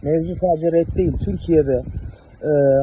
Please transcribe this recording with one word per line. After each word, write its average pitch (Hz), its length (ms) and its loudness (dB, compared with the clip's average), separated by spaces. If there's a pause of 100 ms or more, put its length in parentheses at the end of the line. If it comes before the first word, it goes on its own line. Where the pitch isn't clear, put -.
Mevzu 165 320 -2
sadece 170 320 0
rap 165 280 0
değil. 180 180 0 (120)
Türkiye'de, 143 580 0 (600)
e, 151 80 -2 (320)